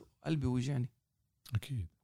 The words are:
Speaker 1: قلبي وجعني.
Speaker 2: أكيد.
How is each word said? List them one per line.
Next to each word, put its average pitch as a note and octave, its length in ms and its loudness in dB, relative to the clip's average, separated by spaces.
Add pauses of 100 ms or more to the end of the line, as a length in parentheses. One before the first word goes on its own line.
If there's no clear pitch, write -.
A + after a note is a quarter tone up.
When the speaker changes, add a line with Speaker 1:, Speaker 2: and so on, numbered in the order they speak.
(260)
Speaker 1:
قلبي D3 220 2
وجعني. B2+ 420 2 (640)
Speaker 2:
أكيد. G#2+ 320 -2 (160)